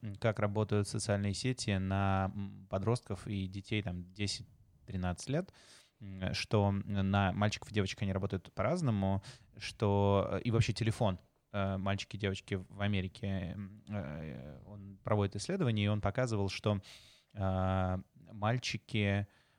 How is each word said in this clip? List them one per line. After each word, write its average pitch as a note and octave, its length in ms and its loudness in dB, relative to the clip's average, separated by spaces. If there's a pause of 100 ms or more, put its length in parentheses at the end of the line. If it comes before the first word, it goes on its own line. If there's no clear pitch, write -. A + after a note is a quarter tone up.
м, G2+ 140 -8
как A2 240 0
работают G#2 500 2
социальные G2+ 440 0
сети A#2 440 0
на, F#2+ 580 2
м, G2 340 -10
подростков G2 580 -2
и G2 200 -2
детей, G2+ 340 -4
там, F2+ 320 -6
десять-тринадцать - 1160 -6
лет, E3 240 -2 (480)
м, F#2+ 320 -4
что G2+ 380 2
на G2 600 2
мальчиков G#2 400 0
и - 20 -6
девочек G2+ 280 0
они G2 100 0
работают F#2+ 420 -4
по-разному, G#2 720 0 (340)
что, G2+ 760 4
э, G2 80 -2
и A#2+ 100 0
вообще A2+ 220 2
телефон, G#2 440 0 (360)
э, G2 240 0
мальчики G2 400 -4
и - 20 -14
девочки G2 360 -2
в F#2+ 260 -8
Америке, F#2+ 760 -2
м, G2+ 340 -12
э, D2 760 -8
он G2 380 -14
проводит G#2 340 4
исследования, A#2+ 480 2
и - 20 4
он G#2 140 2
показывал, G#2 480 2
что, G#2 320 0 (520)
э, F#2 640 2 (180)
мальчики, G#2 1120 0 (320)